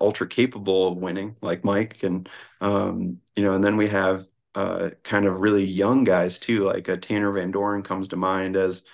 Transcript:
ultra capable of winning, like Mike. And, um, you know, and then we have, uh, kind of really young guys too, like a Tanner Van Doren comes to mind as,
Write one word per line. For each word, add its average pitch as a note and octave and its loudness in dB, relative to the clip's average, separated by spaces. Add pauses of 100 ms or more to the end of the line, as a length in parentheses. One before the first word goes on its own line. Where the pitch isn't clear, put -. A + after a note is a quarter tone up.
ultra G#2 0
capable G2 2
of F2+ -2
winning, F#2+ -6
like F2 -4
Mike. G2+ 0
And, F#2 -4 (320)
um, F#2+ -2 (160)
you G2+ 0
know, G2 2
and F#2+ 2
then G2+ 4
we G#2 4
have, F#2+ 0 (300)
uh, F#2 -2 (140)
kind G2+ 0
of F#2 0
really G2+ 4
young G2 2
guys F2+ 2
too, A2 0
like F#2+ -2
a F#2 -2
Tanner G#2 0
Van F#2 -2
Doren G2+ -2
comes F#2+ -4
to F#2 -8
mind F#2+ -2
as, F#2 0 (100)